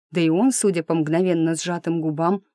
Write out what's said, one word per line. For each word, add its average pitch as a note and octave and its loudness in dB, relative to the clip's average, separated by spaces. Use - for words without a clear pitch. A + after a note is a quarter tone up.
да F3 -2
и E3 2
он, G#3 2
судя F#3 0
по E3 -2
мгновенно E3 0
сжатым E3+ -4
губам, E3 -2